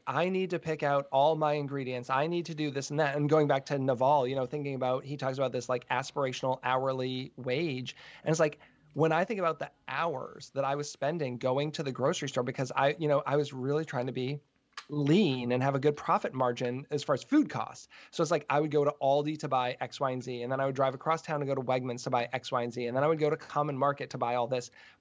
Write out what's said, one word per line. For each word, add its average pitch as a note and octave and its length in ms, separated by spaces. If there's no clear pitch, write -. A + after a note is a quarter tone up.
"I D3+ 240
need F#3 220
to E3+ 80
pick D#3 240
out C#3+ 280
all D3 240
my D3+ 180
ingredients. C3+ 580
I C#3 160
need E3+ 180
to E3+ 80
do D3+ 160
this C3+ 220
and D3 80
that." C#3+ 160
And D3 120
going D3+ 200
back C#3 180
to C#3+ 140
Naval, C3 480
you C3+ 80
know, C3 100
thinking C#3 300
about, B2+ 280
he C#3+ 140
talks C3 220
about C3 120
this, B2 180
like, B2 200
aspirational C3 720
hourly C3 720
wage. B2+ 600
And D3 60
it's D#3+ 100
like, D#3 200
when D#3+ 180
I E3+ 140
think G#3 140
about E3 180
the C#3+ 140
hours C#3 640
that C3+ 120
I C#3 100
was D3 120
spending C#3+ 520
going C3+ 320
to D#3 120
the C#3 80
grocery C3+ 380
store, B2+ 140
because C3 320
I, C#3 240
you D3+ 80
know, C#3+ 180
I C3+ 120
was C#3 160
really C#3+ 320
trying C3 200
to B2+ 80
be B2+ 260
lean C#3+ 640
and B2 100
have C#3 140
a C#3 40
good D3 160
profit F#3+ 380
margin B2+ 560
as D3 140
far D3+ 100
as B2+ 100
food C#4+ 260
costs. - 380
So - 120
it's D3+ 80
like, D#3 180
I C#3+ 100
would D3+ 120
go D3 140
to D3 160
Aldi D3 380
to D#3 80
buy B2+ 340
X, - 180
Y, C3+ 120
and B2+ 120
Z, B2 180
and A#2+ 100
then C3+ 80
I C3+ 60
would C3+ 100
drive C3+ 200
across D#3+ 260
town D3+ 200
to C#3 40
go C3+ 80
to C3 80
Wegmans B2+ 440
to C#3 40
buy A#2+ 240
X, - 180
Y, B2 120
and A#2+ 100
Z, A#2+ 120
and A#2+ 100
then C#3 80
I D3+ 40
would D#3+ 120
go D3 100
to D3+ 80
Common D3 400
Market C#3 340
to C3 60
buy B2 180
all A#2+ 120
this. B2+ 240